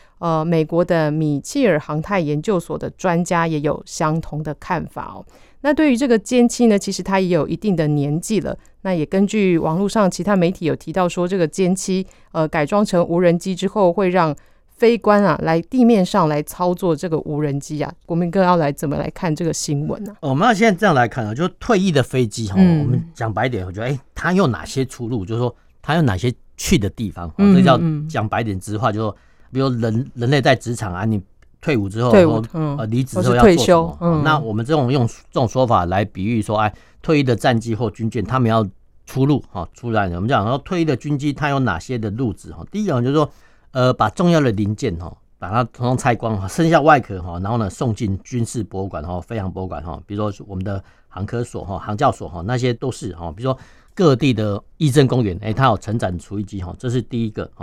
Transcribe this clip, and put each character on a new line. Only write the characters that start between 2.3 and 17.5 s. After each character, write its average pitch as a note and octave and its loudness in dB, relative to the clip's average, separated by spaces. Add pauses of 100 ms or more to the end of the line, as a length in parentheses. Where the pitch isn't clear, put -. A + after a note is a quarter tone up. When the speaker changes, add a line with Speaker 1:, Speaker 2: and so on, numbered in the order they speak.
Speaker 1:
究 F#3 0
所 D#3 -8
的 C#3 -6
专 F3+ -2
家 E3+ 0
也 D#3 -2
有 C#3+ -2
相 D#3+ -2
同 D3+ -8
的 D3+ -8
看 D#3+ -6
法 - -12
哦。 - -18 (360)
那 D4 2
对 D4+ 4
于 - 0
这 B3 0
个 A3+ 4
歼 A#3+ 4
七 A#3+ 4
呢， G#3 6
其 F#3+ -4
实 F#3 -6
它 F#3+ 0
也 F#3 0
有 D#3+ 2
一 E3 -4
定 F#3+ -2
的 D#3 2
年 D3 0
纪 F#3 -2
了。 - -6 (240)
那 F#3+ -2
也 D#3+ 0
根 F#3+ 2
据 F#3+ 2
网 D#3+ 0
络 G3+ 0
上 G3 2
其 - -6
他 G3+ 0
媒 F3+ 2
体 F#3 -6
有 C3+ 0
提 - -10
到 F3+ 0
说， F3 -2
这 F3+ -2
个 E3+ 0
歼 F#3 0
七， F#3 -4 (280)
呃， D#3+ 0
改 D#3 -2
装 G#3 2
成 F#3 2
无 E3+ 0
人 F3 4
机 F#3 -4
之 G3+ -2
后， F#3+ 2
会 F#3+ 2
让 F3 2 (320)
飞 A#3 2
官 G#3 4
啊， D#3+ 2
来 E3 2
地 - 2
面 A3 6
上 F3 2
来 D3+ 0
操 F3+ -2
作 F3 0
这 D3+ -6
个 D#3 -2
无 D3 -6
人 C#3+ -2